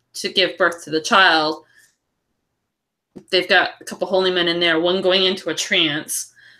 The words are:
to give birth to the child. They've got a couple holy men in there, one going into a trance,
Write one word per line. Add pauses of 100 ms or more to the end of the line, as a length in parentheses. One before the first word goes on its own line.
(140)
to
give
birth
to
the
child. (1700)
They've
got (100)
a
couple
holy
men
in
there,
one
going
into
a
trance, (260)